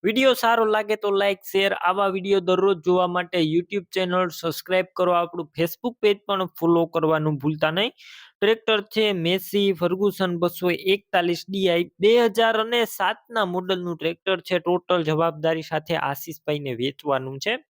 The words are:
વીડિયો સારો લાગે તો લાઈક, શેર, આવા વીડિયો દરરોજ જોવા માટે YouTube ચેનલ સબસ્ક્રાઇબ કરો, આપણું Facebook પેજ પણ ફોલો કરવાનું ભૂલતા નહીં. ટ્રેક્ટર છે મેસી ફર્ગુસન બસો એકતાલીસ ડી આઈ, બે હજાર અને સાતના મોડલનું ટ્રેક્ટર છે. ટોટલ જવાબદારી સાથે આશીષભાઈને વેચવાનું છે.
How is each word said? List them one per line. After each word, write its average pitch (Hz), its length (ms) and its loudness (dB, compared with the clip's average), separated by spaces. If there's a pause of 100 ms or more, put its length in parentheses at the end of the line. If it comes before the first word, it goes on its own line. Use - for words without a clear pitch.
વીડિયો 247 320 2
સારો 233 300 2
લાગે 214 320 0
તો 208 140 -2
લાઈક, 196 320 0
શેર, 196 280 0 (100)
આવા 196 320 2
વીડિયો 190 280 0
દરરોજ 185 440 2
જોવા 180 220 2
માટે 175 340 -2
YouTube 170 500 -2
ચેનલ 185 380 -2
સબસ્ક્રાઇબ 180 680 -4
કરો, 180 220 2
આપણું 170 400 -4
Facebook 170 420 -4
પેજ 208 280 2
પણ 190 260 -2
ફોલો 170 340 2
કરવાનું 156 520 0
ભૂલતા 156 320 -2
નહીં. 202 240 -4 (400)
ટ્રેક્ટર 220 480 0 (100)
છે 220 120 2 (140)
મેસી 190 540 0
ફર્ગુસન 185 640 0
બસો 175 380 0 (180)
એકતાલીસ 175 500 0
ડી 190 260 -4
આઈ, 170 280 2
બે 208 160 4 (140)
હજાર 226 320 2
અને 233 260 0
સાતના 214 640 -2
મોડલનું 180 500 -4
ટ્રેક્ટર 170 440 -2
છે. 175 200 -2
ટોટલ 175 480 0
જવાબદારી 160 640 0
સાથે 156 260 -2
આશીષભાઈને 139 800 -6
વેચવાનું 135 600 -4
છે. 214 160 -2 (160)